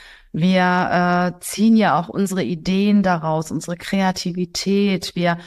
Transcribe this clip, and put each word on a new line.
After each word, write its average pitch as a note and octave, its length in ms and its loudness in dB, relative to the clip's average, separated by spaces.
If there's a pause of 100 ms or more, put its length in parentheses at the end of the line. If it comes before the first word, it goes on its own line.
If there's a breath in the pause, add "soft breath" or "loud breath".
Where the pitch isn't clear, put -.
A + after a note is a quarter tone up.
(300 loud breath)
Wir, F3+ 1080 2
äh, - 20 -20
ziehen A3 340 2
ja F3+ 240 4
auch E3+ 120 -4
unsere F#3 320 -2
Ideen F#3+ 600 0
daraus, D#3+ 480 -2
unsere E3+ 280 -8
Kreativität. F#3 1400 -2
Wir, E3+ 320 0